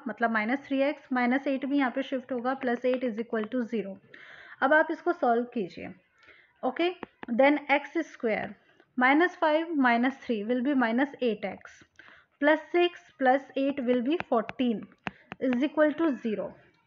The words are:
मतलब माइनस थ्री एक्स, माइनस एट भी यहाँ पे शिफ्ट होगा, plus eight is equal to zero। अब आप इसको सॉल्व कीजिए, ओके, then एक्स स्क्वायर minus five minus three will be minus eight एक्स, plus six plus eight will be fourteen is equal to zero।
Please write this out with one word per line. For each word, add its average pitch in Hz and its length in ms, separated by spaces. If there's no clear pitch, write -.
मतलब 226 220
माइनस 226 360
थ्री 269 160
एक्स, 285 300
माइनस 247 340
एट 269 200
भी 285 120
यहाँ 262 160
पे 269 80
शिफ्ट 254 300
होगा, 254 280
plus 247 300
eight 254 200
is 214 140
equal 220 300
to 254 160
zero। 196 260
अब 269 120
आप 320 160
इसको 339 220
सॉल्व 240 320
कीजिए, 180 400
ओके, 330 280
then 285 180
एक्स 285 280
स्क्वायर 208 420
minus 294 400
five 320 320
minus 247 400
three 214 240
will 247 180
be 294 160
minus 240 320
eight 208 160
एक्स, - 360
plus 302 180
six 349 340
plus 262 260
eight 277 260
will 247 220
be 339 80
fourteen 233 560
is 254 220
equal 302 320
to 330 100
zero। 196 200